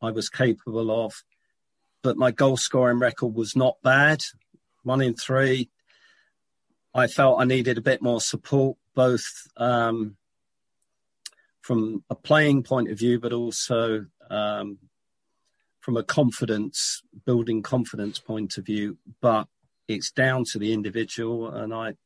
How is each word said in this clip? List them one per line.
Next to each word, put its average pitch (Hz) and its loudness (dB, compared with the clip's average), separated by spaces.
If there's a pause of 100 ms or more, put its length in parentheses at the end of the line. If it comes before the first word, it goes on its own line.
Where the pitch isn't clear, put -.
I 113 -4
was 110 -6
capable 113 -2 (160)
of, - -14 (800)
but - 0
my 127 2
goal 135 4
scoring 123 2
record 120 0
was 113 -4
not 131 2
bad. 143 4 (600)
One 131 0
in 120 0
three. 131 0 (1200)
I 127 4
felt 131 4
I - 4
needed 127 2
a 117 -6
bit 131 2
more 117 0
support, 135 0 (180)
both, 127 0 (100)
um, 117 0 (1400)
from 110 -4
a - -6
playing 147 4
point 127 0
of 107 -6
view, 120 2
but 117 -4
also, 113 -2 (240)
um, 104 -6 (1000)
from 120 -2
a 113 -4
confidence, 113 -2 (220)
building 113 0
confidence 107 -4
point 110 -8
of 95 -10
view. 104 -6 (240)
But 113 2 (400)
it's - -6
down 131 0
to 107 -6
the 107 0
individual, 113 -6
and 110 -8
I 110 -8